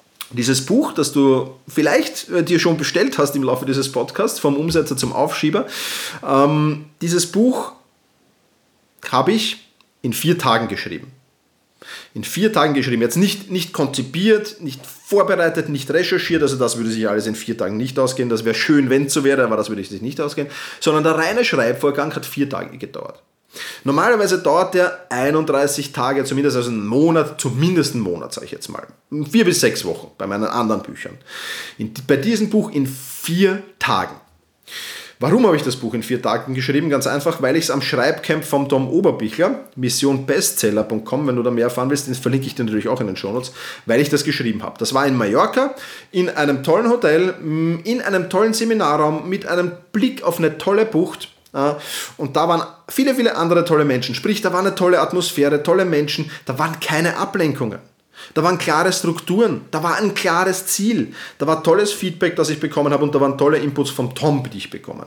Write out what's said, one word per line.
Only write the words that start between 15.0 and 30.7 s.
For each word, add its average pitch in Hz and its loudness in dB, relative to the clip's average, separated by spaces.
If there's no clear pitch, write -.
nicht 143 -4
recherchiert. 165 0
Also 139 2
das 120 0
würde 113 -2
sich 110 -2
alles 104 0
in 110 -2
vier 110 -6
Tagen 101 -2
nicht 131 -4
ausgehen. 127 0
Das 110 0
wäre 110 0
schön, 143 4
wenn 139 2
es 139 -4
so 147 0
wäre, 135 4
aber 110 2
das 107 -2
würde 101 -6
sich 95 -12
nicht 135 -6
ausgehen. 143 -4
Sondern 156 2
der 160 4
reine 165 2
Schreibvorgang 139 0
hat 127 -8
vier 139 -2
Tage 90 -8
gedauert. - -14
Normalerweise 185 2
dauert 170 2
der 180 0
einunddreißig 143 0
Tage, 135 0
zumindest 135 0
also 123 0
einen 104 -4
Monat, 151 2
zumindest 139 0
einen 120 -2
Monat, 85 -6
sag - -12
ich - -16
jetzt - -12
mal. - -14
Vier 226 4
bis 170 2
sechs - 2
Wochen 80 -6
bei 95 -8
meinen 101 -4
anderen 110 0